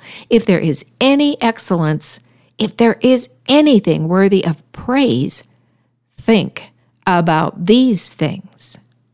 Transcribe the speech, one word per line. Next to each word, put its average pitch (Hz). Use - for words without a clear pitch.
if 226
there 180
is -
any 277
excellence, 170
if -
there 226
is 254
anything 220
worthy 190
of 165
praise, 233
think -
about 170
these 240
things." -